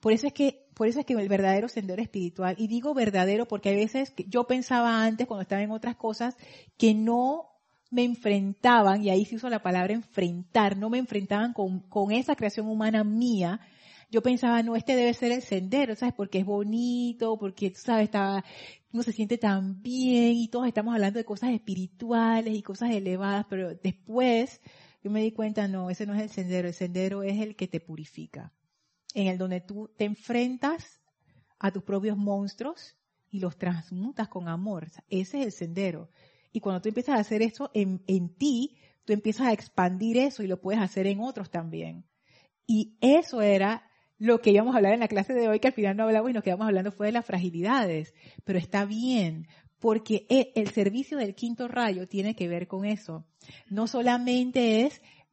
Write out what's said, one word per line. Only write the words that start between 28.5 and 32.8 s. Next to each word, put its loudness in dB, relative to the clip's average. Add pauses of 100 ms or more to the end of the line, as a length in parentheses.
en 0
el 0
donde -4
tú -14
te 0
enfrentas -4 (600)
a 0
tus -8
propios -2
monstruos -6 (340)